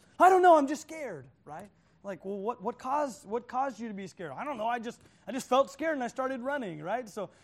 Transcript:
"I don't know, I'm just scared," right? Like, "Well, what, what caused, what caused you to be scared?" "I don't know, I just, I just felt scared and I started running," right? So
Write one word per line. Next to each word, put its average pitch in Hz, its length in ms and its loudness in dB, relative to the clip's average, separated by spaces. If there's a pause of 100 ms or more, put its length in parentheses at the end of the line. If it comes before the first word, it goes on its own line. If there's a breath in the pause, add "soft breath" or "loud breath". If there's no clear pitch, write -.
(180 soft breath)
"I 349 100 8
don't 370 140 8
know, 339 160 10
I'm 277 80 2
just 285 160 -6
scared," 226 440 -12 (200)
right? 170 240 -16 (320 soft breath)
Like, 196 220 -10
"Well, 196 140 -6
what, 202 240 -4
what 240 160 -6
caused, 269 480 -4
what 214 220 -6
caused 254 320 -4
you 233 80 -8
to 208 60 -10
be 190 120 -10
scared?" 165 300 -12
"I 196 80 -10
don't 277 140 -6
know, 214 80 -4
I 240 120 -2
just, 233 220 -10 (260 soft breath)
I 202 60 -10
just 247 160 -6
felt 269 220 4
scared 320 240 -4
and 262 100 -4
I 233 40 -4
started 262 320 -6
running," 233 420 -6
right? 214 260 -6
So 196 220 -10 (140 soft breath)